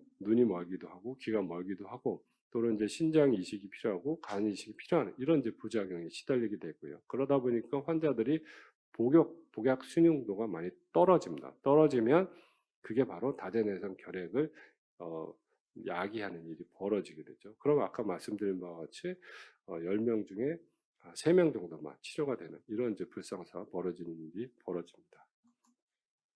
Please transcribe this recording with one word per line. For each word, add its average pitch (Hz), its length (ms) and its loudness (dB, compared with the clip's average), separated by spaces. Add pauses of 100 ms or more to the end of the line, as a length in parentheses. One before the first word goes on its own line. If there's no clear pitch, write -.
(200)
눈이 113 260 4
멀기도 87 420 -4
하고 101 300 -12
귀가 110 240 -2
멀기도 92 460 -6
하고 110 360 -6 (280)
또는 117 240 0
이제 104 120 0
신장 156 460 4
이식이 98 360 -6
필요하고 120 520 -4
간 104 260 -2
이식이 104 300 -6
필요한 131 400 0
이런 139 240 4
이제 117 100 -2
부작용에 92 560 -4
시달리게 110 520 -2
되고요. 76 480 -12
그러다 135 320 2
보니까 123 420 0
환자들이 151 600 2 (520)
복용, 139 420 4 (160)
복약 131 320 0
순용도가 131 640 4
많이 87 220 -4 (240)
떨어집니다. 156 680 4
떨어지면 143 720 6 (480)
그게 117 240 2
바로 117 320 -4
다제내성 95 600 -2
결핵을, 92 520 -4 (500)
어, 82 340 -10 (520)
야기하는 92 600 -6
일이 82 240 -12
벌어지게 95 540 -4
되죠. - 320 -20
그럼 143 240 2
아까 104 220 -4
말씀드린 98 580 -4
바와 87 240 -12
같이, 175 280 -8 (540)
어, 87 160 -8
열 98 160 0
명 113 260 2
중에, 127 320 -4 (440)
아, - 120 -20
세 160 200 2
명 175 180 6
정도만 82 500 -8
치료가 139 360 -4
되는 78 200 -12 (120)
이런 113 240 -2
이제 92 100 -6
불상사가 90 600 -10
벌어지는 87 520 -6
일이 85 320 -10 (140)
벌어집니다. - 600 -10 (1120)